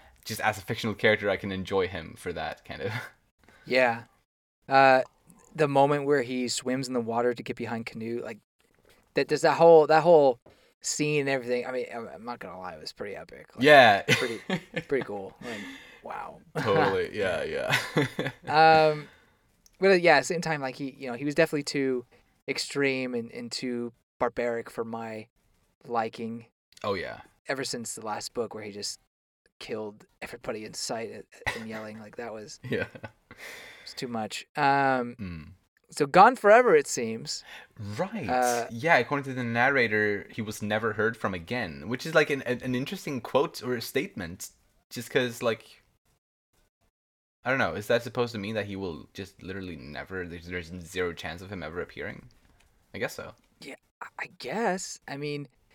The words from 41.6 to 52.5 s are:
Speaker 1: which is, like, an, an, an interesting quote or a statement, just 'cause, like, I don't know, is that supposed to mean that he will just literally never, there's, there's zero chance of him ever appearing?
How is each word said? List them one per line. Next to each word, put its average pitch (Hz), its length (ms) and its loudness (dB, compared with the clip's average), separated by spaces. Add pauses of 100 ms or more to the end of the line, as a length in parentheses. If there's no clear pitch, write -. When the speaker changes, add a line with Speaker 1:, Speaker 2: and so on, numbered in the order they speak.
Speaker 1:
which 127 160 -6
is, 160 100 -6
like, 156 140 6
an, 135 140 -2
an, 120 200 -4
an 127 120 -2
interesting 139 440 -6
quote - 440 0
or 127 120 -4
a 120 60 -6
statement, 107 680 -6 (420)
just - 180 -12
'cause, 123 320 -2
like, 113 400 -4 (1600)
I 120 60 -4
don't 131 100 0
know, 92 160 0
is 104 120 -8
that 120 160 2
supposed 120 300 -4
to 113 60 -8
mean 104 160 -8
that 101 100 -2
he 98 100 -10
will 92 380 -8
just - 280 -14
literally 92 360 -12
never, 73 500 -10
there's, 85 200 -14
there's 87 240 -8 (140)
zero 90 280 -4
chance 82 280 -12
of 92 80 -16
him 90 140 -10
ever 82 180 -8
appearing? - 460 -12 (640)